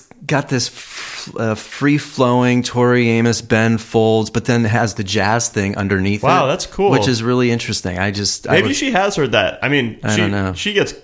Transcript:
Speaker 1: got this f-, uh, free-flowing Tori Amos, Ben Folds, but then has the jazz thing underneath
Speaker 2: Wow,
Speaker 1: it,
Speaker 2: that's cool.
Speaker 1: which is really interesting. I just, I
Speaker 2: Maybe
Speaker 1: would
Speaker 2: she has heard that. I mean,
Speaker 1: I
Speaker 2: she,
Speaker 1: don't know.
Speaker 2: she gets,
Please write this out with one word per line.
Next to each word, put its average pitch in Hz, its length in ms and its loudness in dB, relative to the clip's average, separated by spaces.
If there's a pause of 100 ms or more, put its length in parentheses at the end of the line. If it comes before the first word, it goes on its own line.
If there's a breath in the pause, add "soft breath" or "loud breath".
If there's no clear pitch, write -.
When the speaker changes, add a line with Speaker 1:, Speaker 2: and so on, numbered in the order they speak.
(260)
Speaker 1:
got 147 220 -2
this 123 200 -2
f-, - 680 -12
uh, 110 180 0
free-flowing 123 1080 0
Tori 123 460 2
Amos, 117 340 2
Ben 113 360 2
Folds, 110 520 2
but 113 140 -4
then 117 200 2
has 110 300 0
the 110 80 -6
jazz 104 460 0
thing 101 280 -2
underneath 101 460 0
Speaker 2:
Wow, 160 220 2
Speaker 1:
it, 127 40 0
Speaker 2:
that's - 180 -4
cool. 196 240 0
Speaker 1:
which 107 180 2
is 113 160 0
really 123 260 2
interesting. 101 480 -2
I 98 140 0
just, 101 360 -4
I - 40 0
Speaker 2:
Maybe 190 160 2
Speaker 1:
would 277 80 -2
Speaker 2:
she 269 160 -2
has 196 240 0
heard 135 160 0
that. 101 300 0
I 127 60 0
mean, 127 360 0
Speaker 1:
I 107 100 0
Speaker 2:
she, 107 60 2
Speaker 1:
don't 101 100 0
know. 98 220 -2
Speaker 2:
she 202 220 -6
gets, 196 300 0